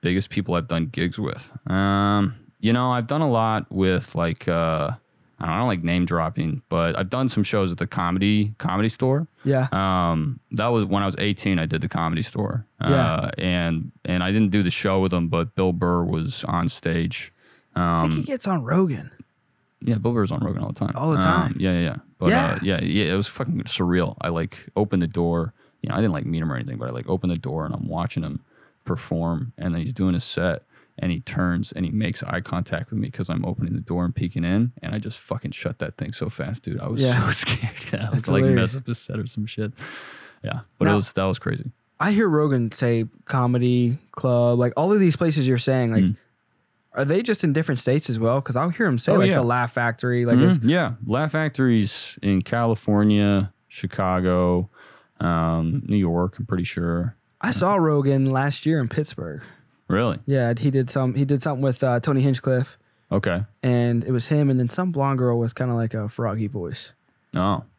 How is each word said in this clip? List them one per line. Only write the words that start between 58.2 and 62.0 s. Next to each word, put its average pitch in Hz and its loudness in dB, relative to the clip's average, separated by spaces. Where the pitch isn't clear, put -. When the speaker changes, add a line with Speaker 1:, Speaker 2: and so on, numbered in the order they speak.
Speaker 2:
last 135 0
year 160 2
in 120 -2
Pittsburgh. 85 -6
Speaker 1:
Really? 104 2
Speaker 2:
Yeah, 127 2
he 143 2
did 131 0
some, 127 0
he 139 2
did 135 0
something 139 -2
with, 131 0
uh, 123 2